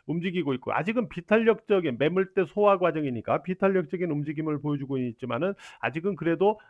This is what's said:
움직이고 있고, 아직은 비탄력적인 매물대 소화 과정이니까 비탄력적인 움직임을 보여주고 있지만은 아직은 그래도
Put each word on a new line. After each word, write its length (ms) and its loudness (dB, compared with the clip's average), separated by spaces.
움직이고 480 -2
있고, 180 -6
아직은 360 -2
비탄력적인 880 2
매물대 460 2
소화 320 4
과정이니까 640 0
비탄력적인 680 0
움직임을 520 -4
보여주고 380 -4
있지만은 540 -4
아직은 340 -2
그래도 440 2